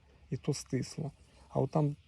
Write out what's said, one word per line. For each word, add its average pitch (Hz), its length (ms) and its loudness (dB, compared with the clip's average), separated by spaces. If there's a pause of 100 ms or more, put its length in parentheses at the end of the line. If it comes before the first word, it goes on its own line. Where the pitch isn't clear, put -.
(300)
І 139 60 -2
то 143 180 0
стисло. 139 580 -4 (360)
А 139 120 0
от 135 100 2
там 147 260 2 (120)